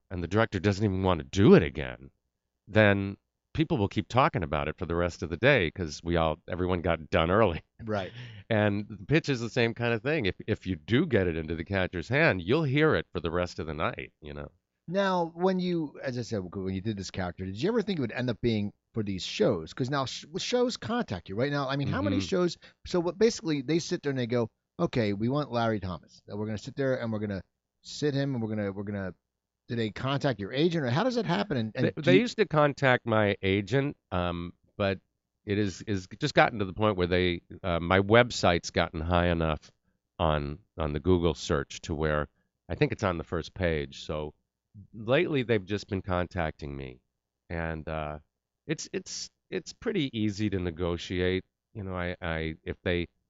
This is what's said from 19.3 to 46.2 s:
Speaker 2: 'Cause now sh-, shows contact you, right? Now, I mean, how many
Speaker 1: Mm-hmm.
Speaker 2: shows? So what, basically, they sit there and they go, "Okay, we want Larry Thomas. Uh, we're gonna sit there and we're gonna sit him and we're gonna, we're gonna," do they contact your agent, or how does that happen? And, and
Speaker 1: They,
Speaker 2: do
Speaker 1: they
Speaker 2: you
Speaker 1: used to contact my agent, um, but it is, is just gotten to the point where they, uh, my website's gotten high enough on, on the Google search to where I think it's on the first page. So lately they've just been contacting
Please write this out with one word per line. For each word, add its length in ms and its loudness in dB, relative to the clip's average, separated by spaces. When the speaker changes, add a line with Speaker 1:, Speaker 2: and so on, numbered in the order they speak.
Speaker 2:
'Cause 160 -4
now 160 -2
sh-, 200 -10
shows 400 0
contact 520 -4
you, 60 -8
right? 160 0
Now, 180 -2
I 80 -2
mean, 100 -2
how 140 0
many 180 0
Speaker 1:
Mm-hmm. 80 -2
Speaker 2:
shows? 300 0
So 140 0
what, 180 -2
basically, 440 2
they 180 0
sit 220 -4
there 80 -2
and 100 -2
they 80 0
go, 220 0
"Okay, 340 0
we 160 0
want 220 -2
Larry 280 0
Thomas. 420 -10
Uh, 60 -10
we're 80 -4
gonna 120 -6
sit 180 -12
there 260 0
and 100 -4
we're 80 -4
gonna 220 -4
sit 300 -2
him 220 0
and 80 -2
we're 60 -4
gonna, 240 -2
we're 100 -8
gonna," 300 -6
do 80 -4
they 140 0
contact 500 -2
your 100 -6
agent, 340 2
or 40 0
how 160 0
does 100 0
that 100 -2
happen? 320 -2
And, 180 -2
and 120 0
Speaker 1:
They, 40 0
Speaker 2:
do 100 -10
Speaker 1:
they 140 6
Speaker 2:
you 60 8
Speaker 1:
used 160 -2
to 100 4
contact 580 4
my 360 4
agent, 540 2
um, 400 -2
but 220 0
it 120 0
is, 260 -2
is 240 -4
just 160 -2
gotten 240 4
to 60 0
the 80 -8
point 240 2
where 100 2
they, 340 2
uh, 160 0
my 220 4
website's 720 4
gotten 300 0
high 280 4
enough 420 0
on, 400 0
on 160 -2
the 60 -2
Google 340 4
search 480 -4
to 140 -6
where 320 0
I 60 -4
think 160 0
it's 120 -4
on 140 0
the 60 -6
first 320 -6
page. 480 -2
So 300 -6
lately 500 0
they've 220 0
just 240 -4
been 140 -2
contacting 720 -2